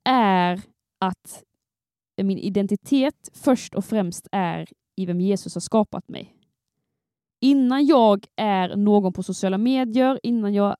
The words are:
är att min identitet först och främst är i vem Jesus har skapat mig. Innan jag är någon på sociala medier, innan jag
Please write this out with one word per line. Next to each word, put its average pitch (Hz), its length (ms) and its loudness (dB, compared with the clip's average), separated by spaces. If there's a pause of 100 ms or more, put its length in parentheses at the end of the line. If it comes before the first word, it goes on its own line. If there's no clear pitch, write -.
är 190 560 2 (400)
att - 440 -8 (760)
min 196 160 0
identitet 208 960 -2
först - 400 -2
och 202 100 -4
främst 190 480 -4
är 165 360 -4 (280)
i 190 100 -6
vem 175 140 -2
Jesus 185 340 -2
har 175 60 -8
skapat - 480 -4
mig. - 280 -16 (1040)
Innan 269 460 2
jag 226 400 4 (100)
är 196 400 0
någon 202 360 4
på 185 100 -8
sociala 190 360 -4
medier, 254 640 0
innan 220 320 -2
jag 202 260 0